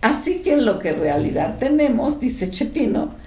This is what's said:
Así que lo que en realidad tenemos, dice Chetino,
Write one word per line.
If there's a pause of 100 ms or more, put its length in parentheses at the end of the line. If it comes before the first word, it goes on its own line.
Así
que
lo
que
en
realidad
tenemos,
dice
Chetino, (120)